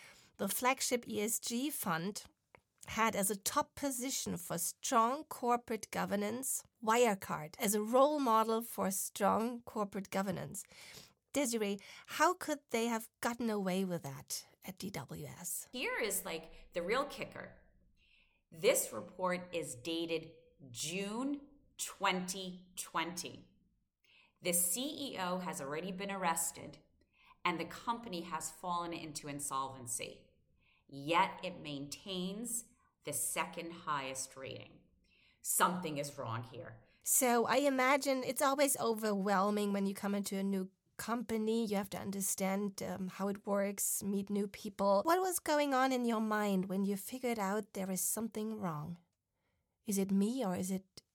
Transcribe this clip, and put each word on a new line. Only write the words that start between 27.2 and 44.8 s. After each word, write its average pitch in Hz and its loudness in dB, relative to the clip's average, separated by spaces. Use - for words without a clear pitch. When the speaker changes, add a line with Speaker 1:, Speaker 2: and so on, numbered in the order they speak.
Speaker 2:
and 170 2
the 165 -2
company 202 -4
has - -6
fallen 175 -2
into 151 -8
insolvency. 135 -4
Yet 165 2
it 175 -8
maintains 180 -6
the 147 -4
second 165 -4
highest 135 -4
rating. - -10
Something 180 2
is 143 -4
wrong 117 -4
here. - -12
Speaker 1:
So 240 6
I 240 4
imagine 269 4
it's - -2
always 277 4
overwhelming 208 2
when 202 2
you 196 0
come 202 -2
into 202 -2
a 196 0
new 190 0
company. 220 0
You 202 0
have 196 -2
to 180 -6
understand, 196 -2
um, 185 -4
how 196 -2
it 202 -4
works, 202 0
meet 202 0
new 202 0
people. 202 2